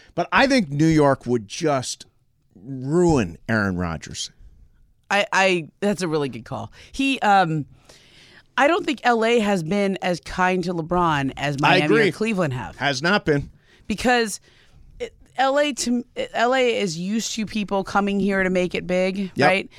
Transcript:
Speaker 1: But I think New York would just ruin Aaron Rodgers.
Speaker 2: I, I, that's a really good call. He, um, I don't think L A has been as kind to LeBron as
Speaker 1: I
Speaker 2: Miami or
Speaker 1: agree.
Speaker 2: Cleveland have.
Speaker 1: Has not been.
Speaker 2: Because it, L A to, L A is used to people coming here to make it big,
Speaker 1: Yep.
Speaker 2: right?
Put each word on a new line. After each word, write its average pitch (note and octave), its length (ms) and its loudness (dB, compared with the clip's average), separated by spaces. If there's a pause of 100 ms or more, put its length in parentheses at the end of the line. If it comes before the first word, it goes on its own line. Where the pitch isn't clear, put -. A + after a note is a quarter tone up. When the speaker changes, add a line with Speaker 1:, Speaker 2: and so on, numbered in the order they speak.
(140)
Speaker 1:
But F3 180 -4
I G#3+ 140 4
think B3 240 2
New C#3+ 180 2
York D3 380 4
would A#2+ 200 -2
just C#3 600 -4 (480)
ruin C3 800 0 (120)
Aaron G2+ 280 0
Rodgers. E2 540 -6 (800)
Speaker 2:
I, G3+ 200 2
I, F#3 380 2 (120)
that's G3+ 200 0
a F3+ 80 -2
really D3+ 220 -2
good A2+ 160 -12
call. A#2 260 -10 (200)
He, C4+ 280 -2
um, F3+ 460 2 (880)
I B3+ 100 4
don't E4+ 200 0
think D4 180 -4
L A#3 200 2
A A#3 160 2
has G3+ 220 0
been G3 380 -2
as F3+ 200 -4
kind F#3 440 -2
to F3+ 80 -4
LeBron E3 640 0
as C#3+ 260 -4
Speaker 1:
I E3+ 180 4
Speaker 2:
Miami D#3 160 4
or - 40 6
Speaker 1:
agree. G3 120 2
Speaker 2:
Cleveland F#3 420 -2
have. G#2 220 -10
Speaker 1:
Has C3+ 260 -2
not F#3+ 240 2
been. C#3+ 240 0 (360)
Speaker 2:
Because A3+ 540 0 (580)
it, - 140 -12 (240)
L C4+ 220 2
A D4 160 2
to, A#3+ 280 -2 (300)
L A#3 220 0
A B3 240 2
is F#3+ 200 -2
used G3+ 360 -4
to A3 100 -4
people G3 400 -4
coming G3+ 360 0
here G3 220 0
to F#3 80 0
make F3+ 240 0
it E3+ 120 -6
big, F#3 480 -2
Speaker 1:
Yep. C3 140 2
Speaker 2:
right? F#3+ 300 0